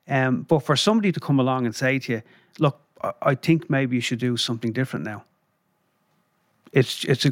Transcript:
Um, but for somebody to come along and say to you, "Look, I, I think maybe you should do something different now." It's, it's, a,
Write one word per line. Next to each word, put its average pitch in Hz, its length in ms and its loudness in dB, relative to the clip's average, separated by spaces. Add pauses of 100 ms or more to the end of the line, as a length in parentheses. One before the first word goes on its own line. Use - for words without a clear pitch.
Um, 131 320 0
but 160 180 2
for 143 160 0
somebody 208 380 2
to - 80 -4
come 139 180 2
along 127 260 0
and 110 80 -2
say 135 260 -2
to 131 140 -8
you, 107 80 -4 (380)
"Look, 147 220 2 (200)
I, 95 100 -4 (200)
I 135 40 2
think 160 340 0
maybe 135 260 0
you 120 60 0
should 117 180 -4
do 123 160 -2
something 113 380 -4
different 127 320 -4
now." 104 180 -12 (1500)
It's, - 320 2
it's, 131 200 0
a, 143 60 4